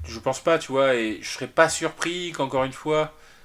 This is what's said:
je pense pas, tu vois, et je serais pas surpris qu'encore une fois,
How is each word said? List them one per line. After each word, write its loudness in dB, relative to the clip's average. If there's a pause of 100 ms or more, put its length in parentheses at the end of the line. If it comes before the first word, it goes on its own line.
je -10
pense -4
pas, 2
tu -10
vois, 4
et -2
je -10
serais -8
pas 4
surpris -4
qu'encore 0
une -4
fois, 0 (320)